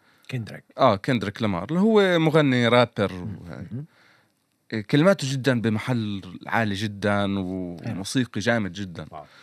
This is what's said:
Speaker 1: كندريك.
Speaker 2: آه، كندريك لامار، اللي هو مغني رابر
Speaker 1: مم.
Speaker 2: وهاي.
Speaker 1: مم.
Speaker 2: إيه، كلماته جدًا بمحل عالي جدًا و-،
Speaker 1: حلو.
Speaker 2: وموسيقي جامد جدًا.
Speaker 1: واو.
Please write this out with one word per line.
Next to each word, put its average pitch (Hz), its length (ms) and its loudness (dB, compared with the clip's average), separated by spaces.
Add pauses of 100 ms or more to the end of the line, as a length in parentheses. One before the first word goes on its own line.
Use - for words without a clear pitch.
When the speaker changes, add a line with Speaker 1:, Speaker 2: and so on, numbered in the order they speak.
(300)
Speaker 1:
كندريك. 104 340 -10 (140)
Speaker 2:
آه، 123 180 6
كندريك 101 460 -2
لامار، 95 220 -2
اللي 156 160 -2
هو 202 380 4
مغني 143 500 4
رابر 117 440 4
Speaker 1:
مم. 92 280 -10
Speaker 2:
وهاي. 85 320 -14
Speaker 1:
مم. 135 120 -8 (880)
Speaker 2:
إيه، 113 100 -4
كلماته 147 500 4
جدًا 127 280 0
بمحل 107 640 -2 (240)
عالي 104 280 0
جدًا 101 640 -2
و-، 92 460 -6
Speaker 1:
حلو. 117 80 -4
Speaker 2:
وموسيقي 110 480 -4
جامد 107 320 0
جدًا. 87 380 -12
Speaker 1:
واو. 78 140 -16 (180)